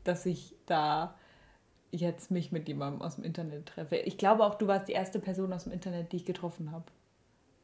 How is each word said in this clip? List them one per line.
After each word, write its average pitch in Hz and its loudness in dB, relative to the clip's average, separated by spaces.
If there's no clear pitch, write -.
dass 175 0
ich - -4
da 156 2
jetzt 170 -2
mich 175 0
mit 160 -2
jemandem 143 -4
aus 156 -4
dem - -6
Internet 160 -6
treffe. 160 -4
Ich - 0
glaube 214 8
auch, 208 2
du 208 0
warst 196 2
die - -4
erste 190 0
Person 185 -2
aus 175 -6
dem - -8
Internet, 175 -4
die 180 0
ich - -8
getroffen 170 -4
hab. 165 -10